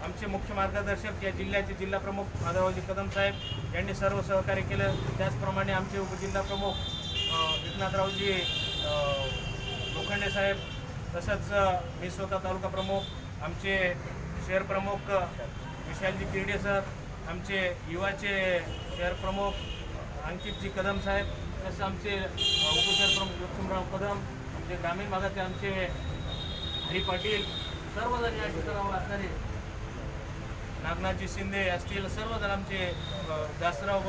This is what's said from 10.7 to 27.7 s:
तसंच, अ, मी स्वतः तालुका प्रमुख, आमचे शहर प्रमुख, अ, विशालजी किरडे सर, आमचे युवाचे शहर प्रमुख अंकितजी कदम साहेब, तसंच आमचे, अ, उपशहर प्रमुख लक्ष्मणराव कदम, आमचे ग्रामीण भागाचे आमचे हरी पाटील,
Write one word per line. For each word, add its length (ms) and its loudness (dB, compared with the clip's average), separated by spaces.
तसंच, 380 0
अ, 280 6
मी 100 -4
स्वतः 340 -2
तालुका 240 -2
प्रमुख, 320 0
आमचे 520 2
शहर 160 4
प्रमुख, 480 0
अ, 140 4
विशालजी 360 0
किरडे 340 0
सर, 220 2
आमचे 480 0
युवाचे 720 2
शहर 140 2
प्रमुख 400 0
अंकितजी 440 -4
कदम 320 0
साहेब, 260 2
तसंच 200 -4
आमचे, 300 -2
अ, 160 0
उपशहर 460 6
प्रमुख 320 0
लक्ष्मणराव 340 0
कदम, 360 0
आमचे 200 -4
ग्रामीण 340 0
भागाचे 300 0
आमचे 520 0
हरी 120 2
पाटील, 720 0